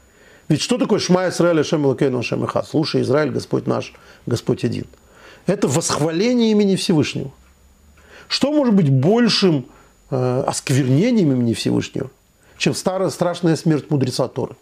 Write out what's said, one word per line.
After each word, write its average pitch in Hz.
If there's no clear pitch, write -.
Ведь 151
что -
такое 196
«Шма 180
Исраэль, 170
Ашем 151
Элокейну, 131
Ашем 123
Эхад»? 113
«Слушай, 135
Израиль, 135
Господь -
наш, 117
Господь 120
один». 104
Это 202
восхваление 175
имени 208
Всевышнего. 143
Что -
может 277
быть 185
большим, 170
э, 127
осквернением 147
имени 120
Всевышнего, 120
чем 156
старая 185
страшная 175
смерть 151
мудреца 127
Торы? -